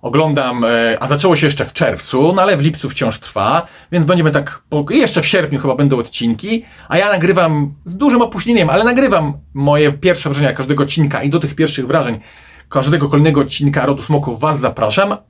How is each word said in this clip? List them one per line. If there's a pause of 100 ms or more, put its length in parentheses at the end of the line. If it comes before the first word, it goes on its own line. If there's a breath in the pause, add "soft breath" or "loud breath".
oglądam,
e, (320)
a
zaczęło
się
jeszcze
w
czerwcu,
no
ale
w
lipcu
wciąż
trwa, (260 loud breath)
więc
będziemy
tak
po-,
i
jeszcze
w
sierpniu
chyba
będą
odcinki, (240 loud breath)
a
ja
nagrywam (100)
z
dużym
opóźnieniem,
ale
nagrywam (160)
moje
pierwsze
wrażenia
każdego
odcinka
i
do
tych
pierwszych
wrażeń (480 loud breath)
każdego
kolejnego
odcinka
Rodu
Smoków
was
zapraszam (140)